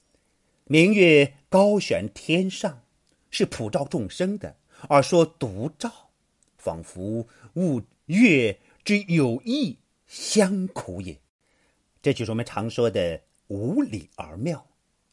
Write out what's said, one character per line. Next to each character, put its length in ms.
明 280
月 400
高 300
悬 340
天 360
上， 340
是 140
普 240
照 160
众 240
生 280
的， 200
而 120
说 240
独 540
照， 320
仿 260
佛 420
物 260
月 520
之 200
有 400
意 360
相 640
苦 340
也。 180
这 140
就 100
是 80
我 40
们 100
常 240
说 200
的 320
无 340
理 340
而 220
妙， 280